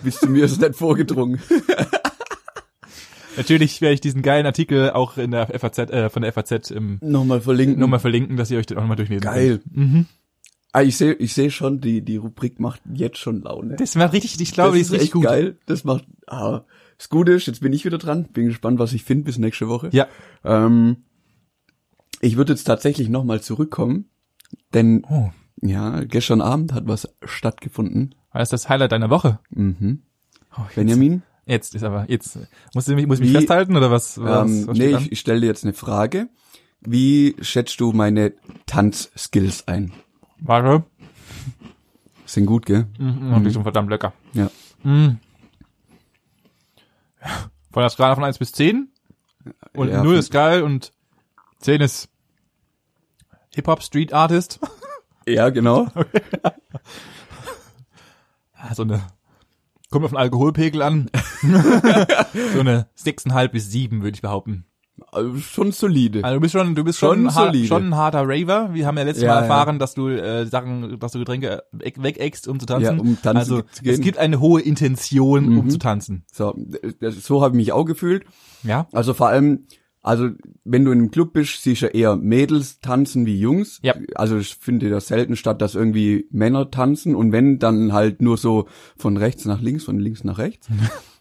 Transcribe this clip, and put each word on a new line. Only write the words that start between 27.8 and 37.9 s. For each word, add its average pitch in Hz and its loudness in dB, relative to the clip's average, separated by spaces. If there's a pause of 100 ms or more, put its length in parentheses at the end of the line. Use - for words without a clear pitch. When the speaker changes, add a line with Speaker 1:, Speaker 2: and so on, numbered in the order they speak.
Speaker 2:
War - -8
das 120 -4
das - -6
Highlight 131 2
deiner 113 0
Woche? 113 2 (100)
Speaker 1:
Mhm. 98 -2 (560)
Speaker 2:
Oh, 123 -10
jetzt, - -18
Speaker 1:
Benjamin? 131 2 (220)
Speaker 2:
jetzt 117 -4
ist 107 -8
aber, 104 -4
jetzt, - -6 (380)
musst 143 -4
du 139 0
mich, 143 0
muss 135 2
ich - 0
mich 127 4
Speaker 1:
Wie, 139 6
Speaker 2:
festhalten 180 4
oder 131 4
was, 120 -2
was, 110 2
Speaker 1:
ähm, 107 -2
Speaker 2:
was 113 -2
Speaker 1:
nee, 120 4
Speaker 2:
steht 143 4
an? 127 -2
Speaker 1:
ich, 151 -6
ich 107 -8
stelle 117 0
dir 117 2
jetzt 107 -2
eine 101 -2
Frage. 123 -4 (540)
Wie 139 2
schätzt - -4
du 117 0